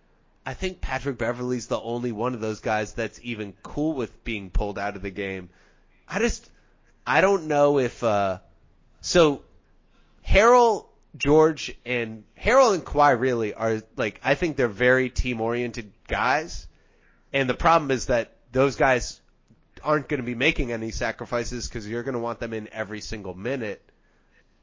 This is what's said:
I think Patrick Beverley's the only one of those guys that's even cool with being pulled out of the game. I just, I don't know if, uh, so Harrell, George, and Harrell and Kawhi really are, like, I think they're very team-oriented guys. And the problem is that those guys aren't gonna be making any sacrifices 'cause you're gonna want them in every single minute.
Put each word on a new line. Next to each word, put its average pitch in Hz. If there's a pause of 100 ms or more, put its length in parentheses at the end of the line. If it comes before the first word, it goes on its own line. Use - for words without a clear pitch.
(440)
I 135
think 185
Patrick 131
Beverley's 123
the 113
only 120
one 117
of 113
those 110
guys 107
that's 113
even 107
cool 156
with 123
being 101
pulled 101
out 101
of 95
the 98
game. 95 (580)
I 165
just, 226 (560)
I 139
don't 190
know 147
if, 123
uh, 101 (600)
so 156 (840)
Harrell, 233 (300)
George, 147 (120)
and 113 (140)
Harrell 240
and 170
Kawhi 143
really 117
are, 110 (160)
like, 113
I 135
think 156
they're 123
very 123
team-oriented 117 (160)
guys. 135 (680)
And 139
the 123
problem 160
is 127
that 117 (160)
those 131
guys 131 (640)
aren't 151
gonna 139
be 120
making 127
any 113
sacrifices 117
'cause 110
you're 117
gonna 127
want 117
them 117
in 110
every 107
single 98
minute. 107 (840)